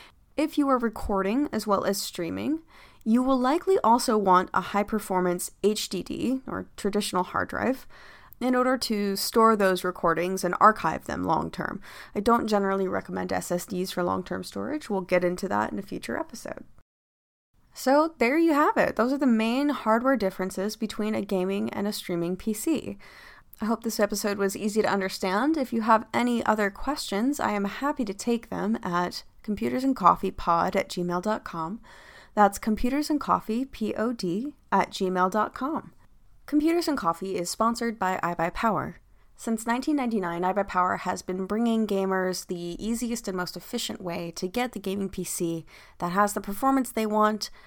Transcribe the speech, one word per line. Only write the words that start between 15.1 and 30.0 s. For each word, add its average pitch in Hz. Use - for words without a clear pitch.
into 180
that 202
in 208
a 196
future -
episode. -
So 302
there 247
you 330
have 330
it. -
Those 240
are 285
the 285
main 233
hardware 247
differences 190
between 214
a 220
gaming 196
and 202
a 208
streaming 175
P 214
C. 233
I 214
hope 220
this 226
episode 202
was 196
easy 214
to -
understand. 196
If 262
you 226
have 220
any 240
other 214
questions, 269
I 214
am 202
happy 269
to 196
take 233
them 190
at 175
computersandcoffeepod 196